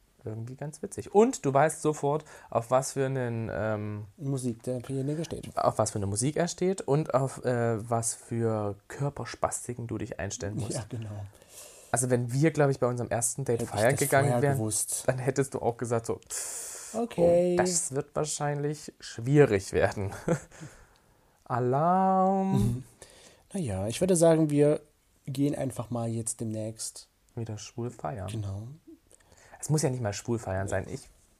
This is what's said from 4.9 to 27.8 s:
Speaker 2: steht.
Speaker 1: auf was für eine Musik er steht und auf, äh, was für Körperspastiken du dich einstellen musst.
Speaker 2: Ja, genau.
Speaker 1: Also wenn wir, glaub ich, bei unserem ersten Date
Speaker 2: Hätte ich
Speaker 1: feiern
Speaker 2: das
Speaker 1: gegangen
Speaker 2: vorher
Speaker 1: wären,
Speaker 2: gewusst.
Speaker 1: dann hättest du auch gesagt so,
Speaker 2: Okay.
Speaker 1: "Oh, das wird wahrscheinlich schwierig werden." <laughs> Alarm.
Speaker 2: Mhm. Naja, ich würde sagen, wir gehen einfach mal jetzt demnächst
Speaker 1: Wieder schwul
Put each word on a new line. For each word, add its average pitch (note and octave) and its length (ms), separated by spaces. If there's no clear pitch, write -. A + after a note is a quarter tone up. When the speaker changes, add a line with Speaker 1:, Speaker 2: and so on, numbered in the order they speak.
Speaker 2:
steht. - 340
Speaker 1:
auf - 200
was G#2+ 120
für - 80
eine G2 80
Musik A#2+ 300
er E3 120
steht F#3 320
und C#3+ 320
auf, C3 320
äh, A#2 340
was A#2 240
für A2 600
Körperspastiken - 1000
du A2 100
dich - 220
einstellen G2 360
musst. A2 180
Speaker 2:
Ja, B2 140
genau. A2+ 220
Speaker 1:
Also A#2+ 180
wenn B2 240
wir, D3 200
glaub D3 180
ich, C3 80
bei B2+ 80
unserem A#2+ 240
ersten A#2 340
Date A#2 160
Speaker 2:
Hätte A#2 40
ich G#2+ 60
Speaker 1:
feiern G#2+ 200
Speaker 2:
das C#3 100
Speaker 1:
gegangen C#3 280
Speaker 2:
vorher A#2+ 140
Speaker 1:
wären, C#3 160
Speaker 2:
gewusst. - 480
Speaker 1:
dann B2+ 120
hättest C3+ 360
du - 60
auch A#2 160
gesagt A#2 300
so, - 140
Speaker 2:
Okay. F3 640
Speaker 1:
"Oh, - 40
das F3+ 300
wird C#3 220
wahrscheinlich D3 840
schwierig A#2 720
werden." F#2+ 400
<laughs> - 1160
Alarm. F#3 1080
Speaker 2:
Mhm. C3 300
Naja, G#2 360
ich A#2+ 120
würde F#3+ 160
sagen, D#3+ 340
wir D3 300
gehen C#3+ 280
einfach A#2+ 360
mal A#2 180
jetzt A2+ 320
demnächst A2 680
Speaker 1:
Wieder A2 240
schwul A#2+ 320